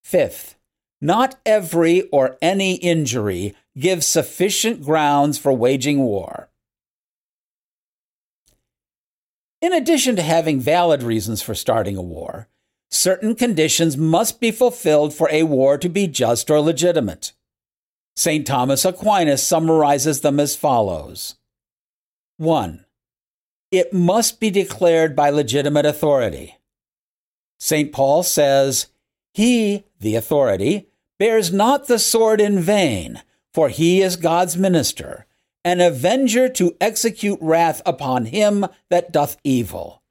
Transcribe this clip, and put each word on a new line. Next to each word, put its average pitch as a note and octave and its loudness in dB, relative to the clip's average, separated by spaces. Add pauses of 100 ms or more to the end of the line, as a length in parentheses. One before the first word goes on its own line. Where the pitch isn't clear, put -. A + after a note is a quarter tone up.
Fifth, - -2 (420)
not A3 0
every F3 2
or C3 0
any F#3 0
injury A2+ -2 (220)
gives D#3+ -2
sufficient G3 -2
grounds C#3+ 2
for C#3 0
waging C3 0
war. G#2 -4 (3000)
In F4+ 0
addition C4 0
to F3+ -2
having D#3 0
valid D3+ 2
reasons A2 -4
for G#2 -8
starting G2+ -2
a F2+ -8
war, E2+ -12 (420)
certain A3 -2
conditions E3 0
must E3 0
be A#3 0
fulfilled E3 0
for - 0
a D#3 2
war C#3 2
to F3+ -4
be G3 -2
just A#2+ -2
or D3+ 4
legitimate. D#3 -2 (840)
Saint D#3 -2
Thomas C3+ 0
Aquinas F#3 0
summarizes D#3 2
them C#3+ 2
as D3 -2
follows. G2 -2 (1000)
One, C3 -2 (880)
it F#3 0
must F#3+ 0
be A3 -2
declared E3+ 0
by D3 2
legitimate C#3+ 0
authority. C3+ -2 (1040)
Saint D3+ -2
Paul C#3 2
says, C#3 2 (480)
"He, G#3+ 2 (160)
the G#2+ -4
authority, B2 0 (300)
bears G#3 2
not B3 0
the A#3+ 2
sword A3 2
in G3+ 2
vain, D3 -2 (300)
for D3+ 2
he F3 2
is F#3 0
God's E3+ 0
minister, F3+ -2 (380)
an F3+ 0
avenger A3 2
to B3+ -2
execute G#3 -2
wrath D#3+ 0
upon C3 -2
him G3+ 0 (200)
that F3 0
doth C#3+ -2
evil." A#2 -4 (100)